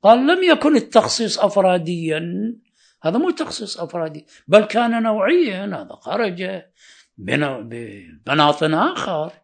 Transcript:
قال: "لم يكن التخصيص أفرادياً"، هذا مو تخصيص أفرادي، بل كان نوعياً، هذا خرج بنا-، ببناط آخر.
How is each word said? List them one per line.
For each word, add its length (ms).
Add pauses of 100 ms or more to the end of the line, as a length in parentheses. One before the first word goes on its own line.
قال: 240
"لم 160
يكن 320
التخصيص 640
أفرادياً"، 1120 (500)
هذا 140
مو 120
تخصيص 500
أفرادي، 460 (220)
بل 160
كان 400
نوعياً، 640
هذا 360
خرج 600 (560)
بنا-، 420
ببناط 1040
آخر. 680 (120)